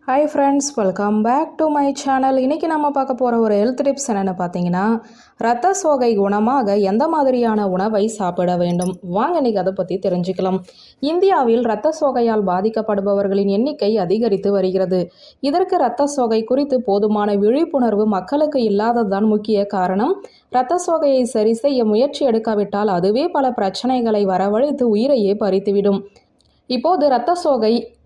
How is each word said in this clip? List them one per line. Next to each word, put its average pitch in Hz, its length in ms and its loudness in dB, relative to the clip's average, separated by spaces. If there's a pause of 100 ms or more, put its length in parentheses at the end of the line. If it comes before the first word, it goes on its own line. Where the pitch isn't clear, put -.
Hi 277 240 2
friends, 277 340 2 (120)
welcome 202 380 0 (100)
back 277 200 2 (120)
to 311 60 2 (120)
my 285 100 2 (140)
channel. 269 420 0
இன்னைக்கு 302 300 -2
நம்ம 302 240 0
பார்க்க 269 240 -2
போற 240 240 2
ஒரு 214 160 2
ஹெல்த் 254 260 0
டிப்ஸ் 277 240 -2
என்னன்னு 190 300 -2
பார்த்தீங்கன்னா, 175 420 -2 (640)
ரத்த 240 360 2
சோகை 262 380 2
குணமாக 208 580 0 (140)
எந்த 226 140 2 (100)
மாதிரியான 247 460 2 (160)
உணவை 202 260 0 (140)
சாப்பிட 180 440 -2
வேண்டும்? 175 320 0 (240)
வாங்க 302 240 0
இன்னைக்கு 226 220 0
அதை 190 160 -2
பத்தி 180 260 -4
தெரிஞ்சுக்கலாம். 185 540 -2 (520)
இந்தியாவில் 311 600 2
ரத்த 220 300 0
சோகையால் 233 500 0
பாதிக்கப்படுபவர்களின் 202 1040 0
எண்ணிக்கை 240 340 0 (140)
அதிகரித்து 202 520 0
வருகிறது. 185 440 0 (480)
இதற்கு 359 360 0
ரத்த 247 300 0
சோகை 226 260 0 (100)
குறித்து 269 280 0 (120)
போதுமான 208 520 0
விழிப்புணர்வு 240 720 0
மக்களுக்கு 285 540 -2
இல்லாததுதான் 214 680 0
முக்கிய 208 400 0
காரணம். 196 400 0 (440)
ரத்த 285 280 0
சோகையை 285 480 2
சரி 226 300 2
செய்ய 277 160 2 (120)
முயற்சி 285 380 0
எடுக்காவிட்டால் 208 680 -2
அதுவே 214 280 0 (100)
பல 262 220 0
பிரச்சனைகளை 220 640 -2 (100)
வரவழைத்து 233 640 0
உயிரையே 214 400 2 (100)
பறித்துவிடும். 196 560 2 (760)
இப்போது 302 280 0 (120)
ரத்த 339 280 0
சோகை 233 300 2 (320)